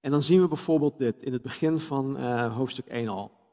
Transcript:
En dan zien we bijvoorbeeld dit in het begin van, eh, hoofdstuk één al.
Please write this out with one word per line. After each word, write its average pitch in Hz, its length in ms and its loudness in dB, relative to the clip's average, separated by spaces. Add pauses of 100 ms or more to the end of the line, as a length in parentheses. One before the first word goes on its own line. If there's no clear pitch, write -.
En 135 100 -4
dan 147 120 4
zien 180 180 6
we 180 80 4
bijvoorbeeld 147 500 0
dit 117 240 -2
in 131 100 -6
het 123 100 -4
begin 160 360 -2
van, 139 380 -4
eh, 120 400 -2
hoofdstuk 123 300 -4
één 117 220 -6
al. 101 220 -8 (220)